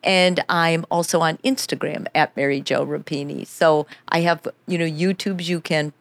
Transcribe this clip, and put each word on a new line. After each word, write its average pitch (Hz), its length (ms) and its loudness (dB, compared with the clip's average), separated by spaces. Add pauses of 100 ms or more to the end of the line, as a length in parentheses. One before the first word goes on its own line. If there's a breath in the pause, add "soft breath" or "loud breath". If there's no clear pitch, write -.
and 180 460 4
I'm 165 420 2
also 170 300 2
on 160 160 2
Instagram - 760 -2
at 151 220 0
Mary 139 240 0
Jo 135 260 -2
Rapini. 147 640 -6
So 156 400 2 (220 loud breath)
I 165 120 0
have, 170 240 0 (220)
you 185 100 -2
know, 170 80 0
YouTubes 175 640 -2
you 175 140 -2
can 151 400 -2